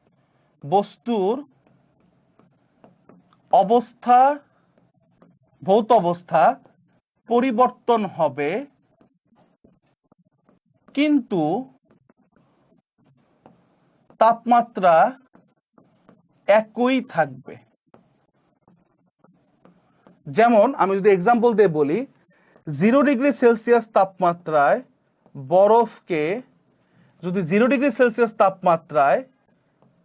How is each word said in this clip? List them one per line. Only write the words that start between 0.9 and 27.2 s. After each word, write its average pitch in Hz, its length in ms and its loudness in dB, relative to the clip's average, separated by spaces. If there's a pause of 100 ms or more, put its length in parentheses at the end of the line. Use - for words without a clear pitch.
অবস্থা, 240 840 0 (1300)
ভৌত 226 280 0
অবস্থা 175 680 0 (680)
পরিবর্তন 240 800 -2
হবে 160 600 -6 (2250)
কিন্তু 240 760 -2 (2500)
তাপমাত্রা 226 1000 0 (1300)
একই 226 580 0
থাকবে। 143 520 -8 (2750)
যেমন 220 460 2
আমি 190 220 -2
যদি 196 140 2
এক্সাম্পল 220 440 2
দিয়ে 196 140 4
বলি, 156 380 -4 (720)
জিরো 240 240 2
ডিগ্রি 277 300 0
সেলসিয়াস 233 560 0
তাপমাত্রায় 175 920 -2 (640)
বরফকে 202 920 0 (800)